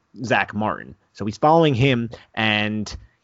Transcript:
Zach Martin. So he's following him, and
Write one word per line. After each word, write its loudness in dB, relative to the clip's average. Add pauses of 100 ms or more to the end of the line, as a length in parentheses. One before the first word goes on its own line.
(240)
Zach 0
Martin. -4 (180)
So -10
he's -8
following 4
him, 0 (240)
and -2 (280)